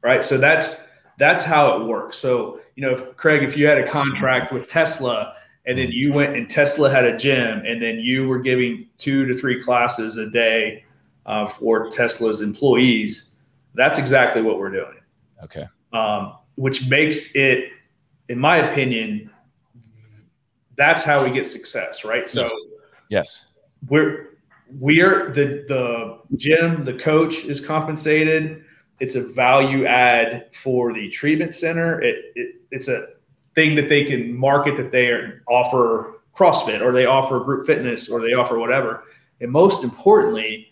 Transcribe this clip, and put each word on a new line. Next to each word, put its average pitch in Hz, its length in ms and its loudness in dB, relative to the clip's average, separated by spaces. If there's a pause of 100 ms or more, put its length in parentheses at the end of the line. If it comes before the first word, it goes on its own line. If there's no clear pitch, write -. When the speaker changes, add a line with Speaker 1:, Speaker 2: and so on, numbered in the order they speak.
Speaker 1:
Right. 131 220 2
So 135 140 0
that's, 151 500 0 (300)
that's 175 260 4
how 147 360 4
it 113 60 -6
works. 110 300 -6
So, 123 440 -4 (160)
you 135 80 -10
know, 127 80 0
if, - 240 -8
Craig, 151 260 2
if 135 140 -4
you 147 100 4
had 147 120 6
a - 100 0
contract 131 640 0
with 123 160 -8
Tesla 131 640 -2 (320)
and 127 120 -2
then 123 120 -2
you 135 220 0
went 139 240 0
and 117 120 -6
Tesla 147 420 2
had 127 140 4
a 113 120 2
gym 120 500 0
and 117 160 -4
then 113 160 -4
you 131 300 -2
were 127 100 -2
giving 123 480 -2 (120)
two 135 280 0
to 127 100 -2
three 123 240 -2
classes 120 560 -2
a 107 140 -8
day, 113 540 0 (420)
uh, 104 180 -4
for 113 460 -2
Tesla's 113 500 -2
employees, 113 960 0 (400)
that's 139 240 2
exactly 123 440 2
what 107 180 0
we're 98 100 -6
doing. 85 240 -8 (480)
Speaker 2:
Okay. 78 240 -14 (260)
Speaker 1:
Um, 104 420 -4 (200)
which 131 320 -4
makes 151 480 0
it, 135 360 0 (580)
in 120 100 -8
my 160 200 4
opinion, 113 680 -2 (1500)
that's 156 260 2
how 143 220 4
we 127 80 0
get 131 140 -2
success, - 580 -10
right? 113 240 -4
So 127 160 -2
Speaker 2:
Yes. 113 80 -4 (560)
Yes. - 360 -4 (440)
Speaker 1:
we're, - 500 0 (400)
we 151 220 4
are 185 320 2
the, 143 340 -2
the 117 520 -4 (180)
gym, 160 480 0
the 127 100 -6
coach 160 500 0
is 139 200 -8
compensated. 156 1000 -2 (380)
It's 131 160 -6
a 120 80 -2
value 135 600 2
add 120 720 2
for 123 380 -2
the 107 160 -8
treatment 151 480 -2
center. 165 460 -2
It, 117 140 0 (200)
it, 123 180 -10 (160)
it's 131 160 -10
a 120 200 -4 (500)
thing 156 180 4
that 147 140 2
they 147 160 4
can 120 280 -4
market 139 440 2
that 127 160 -6
they 123 160 2
are, 113 400 -4
offer 120 720 0 (160)
CrossFit 110 460 2
or 123 100 2
they 127 140 4
offer 131 340 2
group 131 260 -4
fitness 123 420 -2
or 120 120 -4
they 117 140 0
offer 117 260 0
whatever. 117 440 -2 (360)
And 120 100 -8
most 180 320 4
importantly 113 880 2